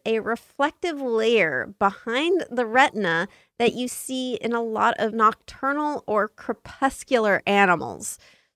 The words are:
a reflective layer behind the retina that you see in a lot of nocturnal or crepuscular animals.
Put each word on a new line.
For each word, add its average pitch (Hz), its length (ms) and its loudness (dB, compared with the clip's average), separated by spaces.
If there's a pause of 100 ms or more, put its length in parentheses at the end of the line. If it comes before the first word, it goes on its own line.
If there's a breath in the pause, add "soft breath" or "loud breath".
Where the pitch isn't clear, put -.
a 226 160 0
reflective 285 800 -4
layer 220 800 2
behind 254 720 0
the 240 160 -2
retina 202 600 2 (300 soft breath)
that 233 140 2
you 247 160 -4
see 254 460 -6
in 226 180 -4
a 233 100 -2
lot 220 360 0
of 220 160 -2
nocturnal 277 920 -2
or 214 220 0
crepuscular - 1200 -2
animals. 175 720 2 (380 soft breath)